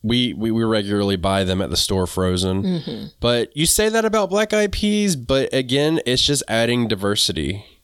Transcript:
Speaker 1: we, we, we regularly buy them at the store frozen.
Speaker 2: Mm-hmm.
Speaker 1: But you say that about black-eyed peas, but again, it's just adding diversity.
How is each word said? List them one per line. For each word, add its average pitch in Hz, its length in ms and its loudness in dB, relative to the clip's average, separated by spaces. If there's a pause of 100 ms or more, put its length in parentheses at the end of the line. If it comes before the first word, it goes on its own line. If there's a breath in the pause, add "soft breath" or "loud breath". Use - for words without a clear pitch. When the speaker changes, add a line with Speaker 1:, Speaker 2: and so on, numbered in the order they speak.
Speaker 1:
we, 120 320 0
we, 110 180 -2
we 113 100 2
regularly 101 540 2
buy 98 280 0
them 92 160 0
at 85 80 -2
the 82 80 -4
store 92 300 0
frozen. 92 560 0
Speaker 2:
Mm-hmm. 135 440 -4 (140)
Speaker 1:
But 120 360 0
you 156 100 0
say 214 220 2
that 220 160 2
about 208 260 0
black-eyed 208 420 0
peas, 208 440 0
but 131 360 0
again, 139 540 0
it's 127 160 2
just 143 260 0
adding 117 380 2
diversity. 101 800 -2 (180)